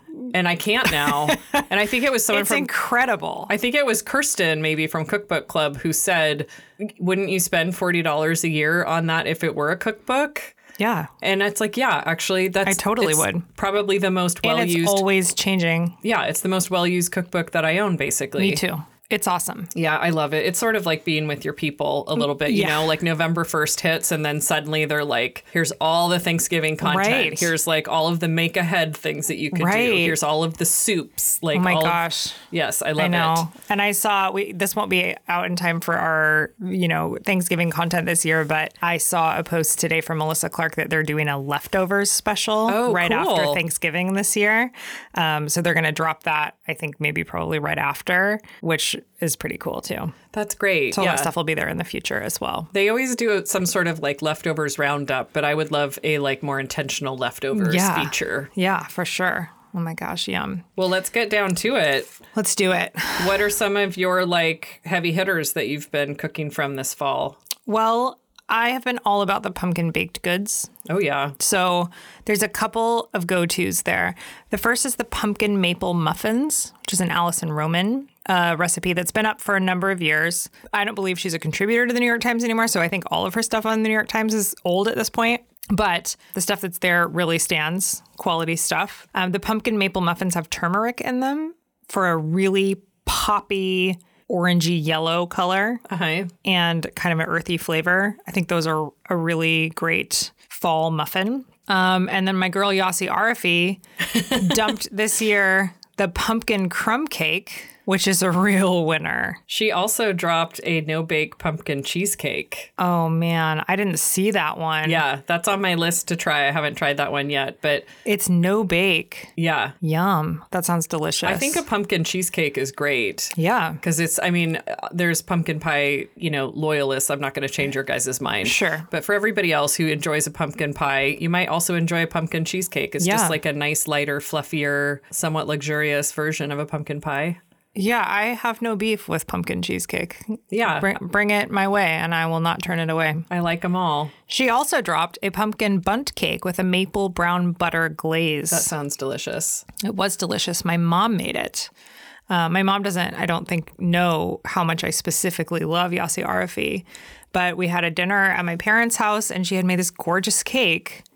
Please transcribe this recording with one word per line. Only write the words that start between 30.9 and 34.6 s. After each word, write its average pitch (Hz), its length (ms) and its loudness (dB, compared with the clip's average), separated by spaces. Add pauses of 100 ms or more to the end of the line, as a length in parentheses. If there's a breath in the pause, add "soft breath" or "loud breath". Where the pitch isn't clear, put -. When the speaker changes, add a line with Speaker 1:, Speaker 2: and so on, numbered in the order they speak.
Speaker 1:
like, 160 160 2
Speaker 2:
Oh 175 40 2
my 180 120 2
Speaker 1:
all 160 60 2
of" 160 60 4
Speaker 2:
gosh. 170 480 0 (180)
Speaker 1:
Yes, 165 320 -2
I 156 80 0
love 156 140 2
Speaker 2:
I - 20 0
know. 165 480 2
Speaker 1:
it. - 140 -20
Speaker 2:
And 202 120 2
I 202 120 2
saw, 196 380 2
we, 196 200 -4
this 196 240 -2